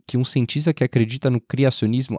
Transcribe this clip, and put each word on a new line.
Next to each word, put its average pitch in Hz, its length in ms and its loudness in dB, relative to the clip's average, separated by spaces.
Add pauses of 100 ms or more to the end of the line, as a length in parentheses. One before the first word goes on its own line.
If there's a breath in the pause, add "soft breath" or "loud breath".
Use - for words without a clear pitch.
que - 120 -4
um 127 80 0
cientista 147 480 0
que - 100 -2
acredita 123 460 0
no 123 100 2
criacionismo 127 800 0